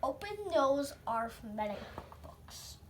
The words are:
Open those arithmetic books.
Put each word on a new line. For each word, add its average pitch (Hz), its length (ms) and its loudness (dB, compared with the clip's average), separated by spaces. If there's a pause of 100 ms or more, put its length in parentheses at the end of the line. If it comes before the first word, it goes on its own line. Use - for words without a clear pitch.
Open 403 340 -4 (180)
those 277 400 6 (140)
arithmetic 220 720 -2 (440)
books. - 540 -16 (120)